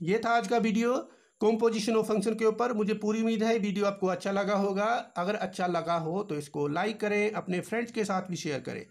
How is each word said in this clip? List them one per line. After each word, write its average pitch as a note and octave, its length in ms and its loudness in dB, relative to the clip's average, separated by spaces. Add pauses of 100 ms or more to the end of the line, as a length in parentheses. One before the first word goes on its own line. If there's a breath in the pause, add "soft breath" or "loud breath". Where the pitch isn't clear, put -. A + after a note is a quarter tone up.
ये G3 220 2
था A#3 60 2
आज A#3 180 2
का A#3+ 100 4
वीडियो A3+ 340 2 (480 loud breath)
composition A3 560 2
of G#3+ 100 2
function A3 320 0
के A3 60 0
ऊपर। A#3 280 2
मुझे G#3+ 240 0
पूरी G#3+ 240 0
उम्मीद A3+ 220 2
है A3+ 160 2
वीडियो G3+ 280 0
आपको G3 220 -2
अच्छा F#3 240 -2
लगा G3 240 0
होगा। G3 280 0 (320)
अगर F#3 200 -2
अच्छा F#3+ 320 -4
लगा E3+ 280 0
हो E3 260 -2
तो D#3 140 -6
इसको D3 320 -4
लाइक G3+ 320 -2
करें, G#3 320 2
अपने F3+ 300 -2
फ्रेंड्स A#3 300 -4
के A3 120 0
साथ F#3+ 260 -2
भी E3 60 -4
शेयर D3 240 -4
करें। A#2 300 -8